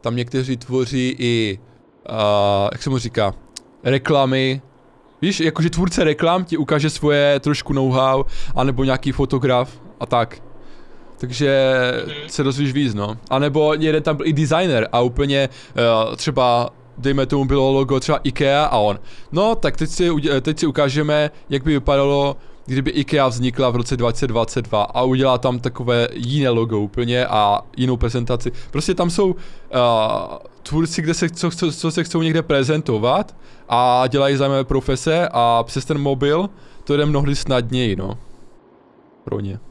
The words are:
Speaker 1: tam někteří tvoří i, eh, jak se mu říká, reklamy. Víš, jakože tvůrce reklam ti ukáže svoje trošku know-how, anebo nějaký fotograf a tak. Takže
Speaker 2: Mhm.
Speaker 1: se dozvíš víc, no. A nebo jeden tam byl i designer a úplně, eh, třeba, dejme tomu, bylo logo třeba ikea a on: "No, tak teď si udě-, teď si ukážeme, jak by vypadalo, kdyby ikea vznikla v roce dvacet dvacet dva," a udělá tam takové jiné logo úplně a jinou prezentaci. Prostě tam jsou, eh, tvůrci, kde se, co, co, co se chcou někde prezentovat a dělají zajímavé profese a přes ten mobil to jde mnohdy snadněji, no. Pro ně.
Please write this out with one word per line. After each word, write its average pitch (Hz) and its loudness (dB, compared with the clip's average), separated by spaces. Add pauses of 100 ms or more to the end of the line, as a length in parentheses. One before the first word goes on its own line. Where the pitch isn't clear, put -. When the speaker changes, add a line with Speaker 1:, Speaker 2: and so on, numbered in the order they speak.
Speaker 1:
tam 120 -4
někteří 123 -2
tvoří 127 -2
i, 113 0 (500)
eh, 101 2
jak - -12
se 143 -4
mu 131 0
říká, 113 -2 (500)
reklamy. 131 0 (600)
Víš, 190 0
jakože 160 2
tvůrce 175 0
reklam 170 2
ti 160 -4
ukáže 151 0
svoje 143 2
trošku 139 -2
know-how, 131 2 (320)
anebo 131 0
nějaký 131 0
fotograf 127 0 (180)
a 117 -8
tak. 117 -2 (760)
Takže 131 2 (240)
Speaker 2:
Mhm. 151 -10 (140)
Speaker 1:
se - -2
dozvíš 135 0
víc, 135 0
no. 104 -4 (120)
A 131 0
nebo 151 2
jeden 156 0
tam 156 0
byl 147 -4
i 160 2
designer 151 2
a 120 2
úplně, 139 0 (640)
eh, - -6
třeba, 123 2 (280)
dejme 135 0
tomu, 139 0
bylo 135 2
logo 135 2
třeba 147 0
ikea 143 2
a 127 0
on: 104 2 (320)
"No, 208 2
tak - 0
teď 156 -2
si 175 0
udě-, 143 0
teď 156 -4
si 170 0
ukážeme, 151 0 (180)
jak 139 -2
by 160 2
vypadalo, 139 2 (280)
kdyby 131 -2
ikea 143 2
vznikla 123 0
v 117 -2
roce 120 -2
dvacet 120 0
dvacet 117 -2
dva," 107 0
a - -2
udělá 131 2
tam 123 0
takové 120 0
jiné 131 0
logo 113 0
úplně 120 -2
a 104 2 (160)
jinou 127 0
prezentaci. 120 -2 (200)
Prostě 160 -2
tam 175 0
jsou, 185 0 (360)
eh, 127 -2 (840)
tvůrci, 160 -2
kde 160 -2
se, 170 0
co, 170 -4
co, 170 -2
co 165 -4
se 165 -2
chcou 165 -2
někde 160 2
prezentovat 143 0 (340)
a 123 4
dělají 139 2
zajímavé 135 0
profese 135 0
a 117 4
přes 135 -6
ten 151 -2
mobil 143 0 (340)
to 143 0
jde 147 2
mnohdy 143 2
snadněji, 123 0
no. 95 -6 (1080)
Pro 104 -6
ně. 101 -8 (120)